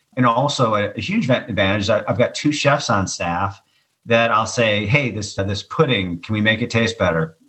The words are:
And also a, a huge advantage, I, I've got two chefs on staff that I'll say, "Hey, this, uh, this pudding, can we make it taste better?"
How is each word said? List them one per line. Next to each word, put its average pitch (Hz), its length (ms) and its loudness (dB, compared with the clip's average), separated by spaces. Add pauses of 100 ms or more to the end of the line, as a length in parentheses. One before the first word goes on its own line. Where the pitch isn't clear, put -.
(180)
And 127 80 4
also 117 500 2
a, 104 140 0
a - 100 -8
huge 175 300 -2
advantage, 101 600 0
I, 113 180 4
I've - 100 -2
got 117 180 0
two - 160 0
chefs 143 380 0
on 98 180 2
staff 90 540 -4 (440)
that 117 260 2
I'll 110 160 2
say, 107 400 0
"Hey, 131 240 2
this, 104 260 -8
uh, 98 60 -2
this 101 200 -4
pudding, 98 580 0
can - 120 -6
we 107 80 0
make 110 200 2
it 120 80 -4
taste 113 280 0
better?" 82 400 -2 (120)